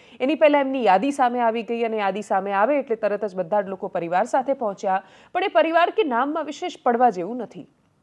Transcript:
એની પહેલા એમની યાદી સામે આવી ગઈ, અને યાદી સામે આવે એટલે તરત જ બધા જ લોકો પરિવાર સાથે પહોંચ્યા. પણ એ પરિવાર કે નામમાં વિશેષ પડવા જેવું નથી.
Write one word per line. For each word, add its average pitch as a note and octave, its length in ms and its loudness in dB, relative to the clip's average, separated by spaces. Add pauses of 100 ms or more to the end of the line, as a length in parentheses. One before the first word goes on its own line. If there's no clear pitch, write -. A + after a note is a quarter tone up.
(200)
એની C4+ 140 0
પહેલા D4 260 4
એમની C4+ 240 -2
યાદી G3 260 4
સામે B3 300 0
આવી A#3 220 0
ગઈ, A#3 200 -4
અને A3 140 -2
યાદી G3+ 260 -2
સામે G3+ 300 -2
આવે A3+ 260 2
એટલે A#3+ 180 -4
તરત G#3 280 -4
જ F#3 120 -6
બધા F#3 240 -2
જ F#3+ 80 -4
લોકો G3 200 -8
પરિવાર F3 360 -2
સાથે C4+ 280 -2
પહોંચ્યા. G3+ 500 -2 (300)
પણ F#4 120 -2
એ G4+ 40 0
પરિવાર E4 420 2
કે G#4+ 140 0
નામમાં C#4+ 400 -2
વિશેષ D4+ 280 -8 (100)
પડવા B3 280 4
જેવું F#3 260 -6
નથી. F#3+ 320 -12 (340)